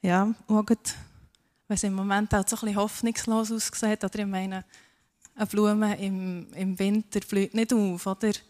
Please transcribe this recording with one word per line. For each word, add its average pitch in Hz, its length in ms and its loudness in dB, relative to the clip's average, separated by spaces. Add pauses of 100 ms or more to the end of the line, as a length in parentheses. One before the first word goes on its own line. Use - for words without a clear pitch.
Ja, 185 200 4 (220)
und 214 100 2
auch 214 100 4
gerade, - 260 0 (760)
wenn 214 80 0
es - 80 -2
im 196 120 0
Moment 196 360 0
halt 202 160 2
so 226 100 -2
ein - 20 -8
bisschen 208 180 -2
hoffnungslos 220 760 0
aussieht, 214 520 -2
oder 202 160 -4
ich 202 80 -2
meine, 190 380 -4 (680)
eine 214 140 -2
Blume 208 500 2
im, 185 560 -4
im 190 240 -4
Winter 202 440 0
blüht 196 340 -2
nicht 226 180 2
auf, 196 320 0
oder? 196 280 0 (160)